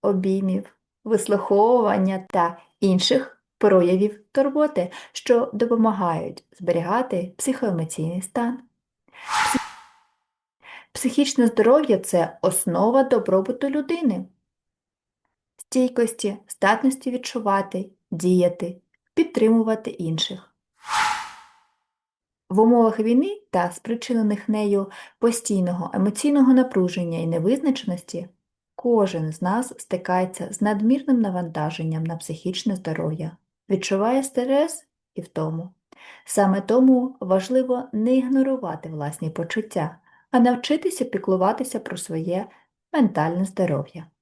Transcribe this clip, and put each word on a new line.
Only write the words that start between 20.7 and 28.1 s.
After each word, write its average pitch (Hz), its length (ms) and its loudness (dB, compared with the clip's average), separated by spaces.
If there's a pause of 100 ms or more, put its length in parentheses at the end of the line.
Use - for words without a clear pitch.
В 190 100 2
умовах 226 400 6
війни 277 400 2 (100)
та 180 200 0
спричинених 226 800 -2
нею 202 420 0 (280)
постійного 190 760 -2
емоційного 262 580 4
напруження 180 680 0
і 165 80 -4
невизначеності 180 1040 -2 (500)